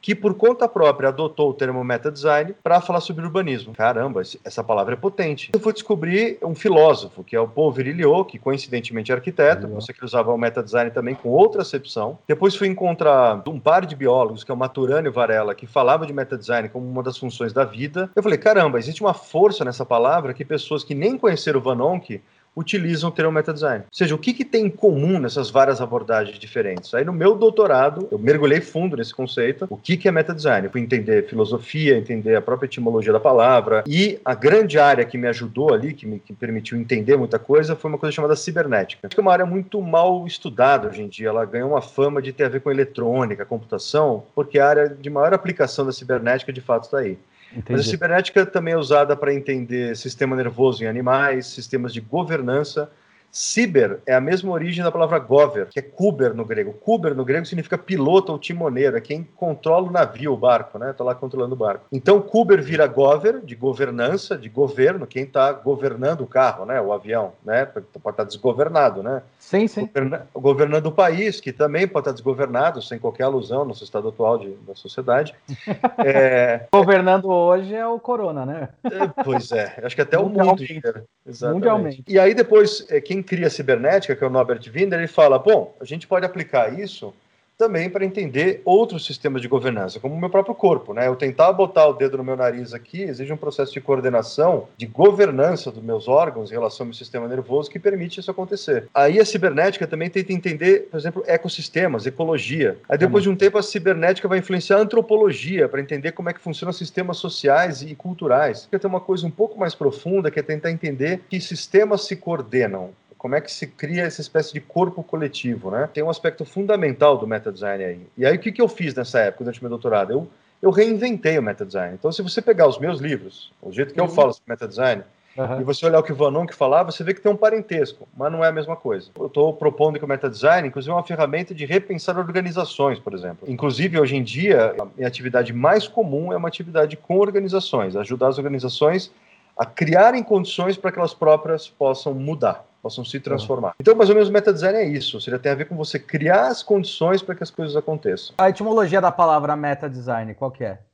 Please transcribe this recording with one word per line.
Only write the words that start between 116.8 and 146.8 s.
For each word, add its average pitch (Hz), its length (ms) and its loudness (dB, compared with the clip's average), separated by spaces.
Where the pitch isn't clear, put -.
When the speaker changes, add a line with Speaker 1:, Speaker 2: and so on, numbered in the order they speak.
Speaker 1:
do 107 80 -6
metadesign 101 580 -6
aí. 90 160 -8
E 123 80 -2
aí, 147 100 4
o 175 60 -4
que 226 100 -6
que 240 120 0
eu 226 40 4
fiz 156 280 -4
nessa 123 260 -2
época, 104 240 0
durante 120 180 -10
meu 123 60 -10
doutorado? 113 420 -2
Eu, 147 160 -2
eu 190 80 6
reinventei 208 680 0
o 131 40 0
metadesign. 98 560 -6
Então, 156 120 -2
se 165 120 -8
você 180 180 -4
pegar 190 260 6
os 123 120 4
meus 156 200 -4
livros, 127 640 -10
o - 100 -16
jeito 139 220 -4
que - 80 -4
eu 180 40 4
Speaker 2:
Uhum. 165 60 -4
Speaker 1:
falo 143 220 4
sobre - 180 -16
metadesign, 113 520 -2
Speaker 2:
Aham. 131 240 -6
Speaker 1:
e 131 40 -4
você 139 200 -4
olhar 165 140 6
o 160 40 4
que 160 100 -4
o 139 40 -4
Van 143 180 2
Onk 139 200 -4
falava, 156 360 2
você 160 140 -10
vê 180 80 -2
que 185 80 -6
tem 208 100 2
um 208 60 2
parentesco, 214 800 -2
mas 143 160 -4
não 165 100 -2
é 165 60 4
a 160 40 2
mesma 156 220 -6
coisa. 110 400 -6
Eu 151 140 -8
tô 151 240 2
propondo 151 460 0
que 151 80 -8
o - 20 -8
metadesign, 139 600 2
inclusive, 135 220 -8
é 175 60 -2
uma 175 100 0
ferramenta 160 480 -4
de 151 120 -10
repensar 180 520 -4
organizações, 170 800 -4
por 107 140 -10
exemplo. 90 340 -10
Inclusive, 143 540 -2
hoje 135 160 2
em 131 60 -2
dia, 120 580 2
a 101 60 -6
minha 127 100 -4
atividade 123 460 -2
mais 165 340 2
comum 170 460 -2
é 180 60 -4
uma 170 100 -4
atividade 160 480 -2
com 180 220 -2
organizações, 190 800 0
ajudar 120 320 -2
as 135 100 0
organizações 143 760 -2
a 120 80 0
criarem 185 560 4
condições 190 560 -2
para 185 120 -4
que 170 80 -10
elas 170 140 -2
próprias 156 560 2
possam 135 460 -2
mudar, 135 500 -4
possam 117 220 -10
se 135 140 -10
Speaker 2:
Uhum. 135 40 -10
Speaker 1:
transformar. 123 560 -6
Então, 214 160 6
mais 214 140 4
ou 208 60 6
menos, 208 160 4
o - 20 -6
metadesign 202 460 2
é 214 80 2
isso. 143 320 -6
Ou - 20 -10
seja, 123 180 -6
tem 139 140 -2
a - 20 0
ver 147 120 -6
com 175 100 -10
você 151 220 -6
criar 170 480 2
as 247 160 -4
condições 190 580 0